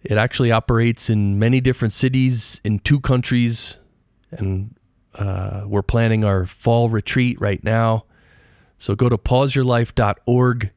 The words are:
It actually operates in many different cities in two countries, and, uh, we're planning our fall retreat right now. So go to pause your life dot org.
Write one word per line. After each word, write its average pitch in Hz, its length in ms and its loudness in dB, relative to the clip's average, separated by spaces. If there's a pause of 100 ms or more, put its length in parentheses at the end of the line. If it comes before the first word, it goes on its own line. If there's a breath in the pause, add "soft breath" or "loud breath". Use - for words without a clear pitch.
It 104 120 -2
actually 117 360 0
operates 117 580 0
in 101 300 2
many 120 200 2
different 123 320 0
cities 127 680 0
in 107 160 -2
two 147 220 0
countries, 120 800 -2 (520)
and, 98 460 -6 (400)
uh, 98 500 -6
we're 101 160 0
planning 113 400 2
our 95 240 2
fall 117 420 0
retreat 120 520 0
right 101 240 -4
now. 113 400 0 (760 soft breath)
So - 160 -4
go 123 140 2
to 117 100 2
pause 131 380 0
your 131 80 2
life 120 280 0
dot 101 320 0
org. 120 520 2